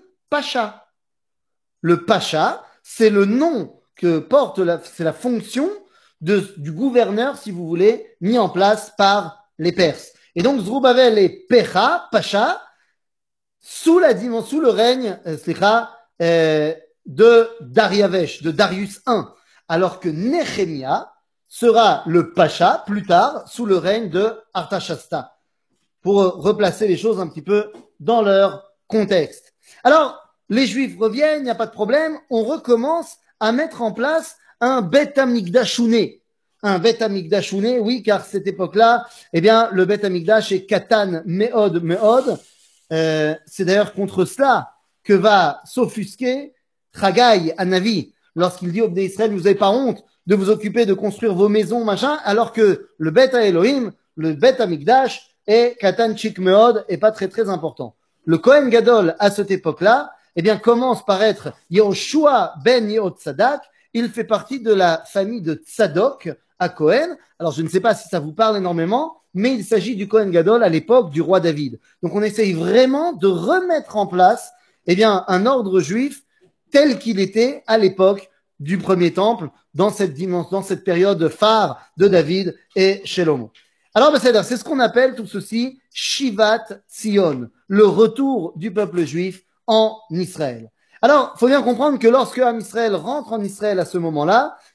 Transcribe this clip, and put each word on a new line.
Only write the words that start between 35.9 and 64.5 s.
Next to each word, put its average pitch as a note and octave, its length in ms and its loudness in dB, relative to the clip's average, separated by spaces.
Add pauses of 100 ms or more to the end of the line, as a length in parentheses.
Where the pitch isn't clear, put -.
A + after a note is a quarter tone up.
Un G3 180 0
Beth A3 220 0
Amikdashouné, G3 800 -2
oui, A3 240 -4
car G3 200 0
cette F#3+ 240 -8
époque-là, G3+ 580 0 (280)
eh E3 80 0
bien, A3 300 4
le F#3 140 0
Beth G3+ 200 -2
Amikdash F#3+ 460 0
est F#3+ 140 -4
Katan G3 600 -2
Meod G3 580 0
Meod. G#3+ 560 0 (520)
Euh, D#3 440 -2 (100)
c'est - 200 -6
d'ailleurs G3+ 280 2
contre F#3 320 -4
cela B3 480 0 (300)
que G#3 100 2
va F#3+ 520 2
s'offusquer B3+ 880 -6 (440)
Chagai G3 600 2
Hanavi, F#3 560 -2 (220)
lorsqu'il F3 360 -4
dit G#3 100 -4
au A3 60 2
Bnei F#3 180 -4
Israël, « G#3 280 -2
Vous F#3 80 -6
n'avez G3 140 2
pas G3+ 160 2
honte B3 320 -2 (240)
de G3 80 2
vous G3 140 0
occuper G#3+ 360 0
de G3 80 2
construire G3+ 400 -4
vos G3+ 160 2
maisons, G#3+ 340 0
machin, A3+ 400 -2
alors A3 300 -2
que G#3 440 0
le D#3+ 140 -4
Beth C4 220 4
Elohim, A3 580 2 (240)
le D#3+ 180 -4
Beth B3 280 2
Amikdash, G#3+ 720 0 (160)
est A#3+ 320 2
Katan G#3+ 360 0
Chik G#3+ 240 -8
Meod G#3 480 4
et F3+ 100 -4
pas G#3+ 140 2
très, G3+ 160 -6
très G3+ 220 -4
important. » D3+ 460 -8 (300)
Le E3 120 2
Kohen C4+ 320 4
Gadol, A3 500 4
à G3+ 100 4
cette G3+ 220 -4
époque-là, G3 600 0 (240)
eh E3+ 60 -2
bien, G3+ 160 2
commence A#3+ 480 0
par G3 160 0
être G3+ 320 -2 (160)
Yehoshua G#3+ 920 2
ben A3+ 260 2
Yehotzadak. G#3 720 -2 (320)
Il A#3 160 -2
fait A3+ 140 -8
partie A3 360 -4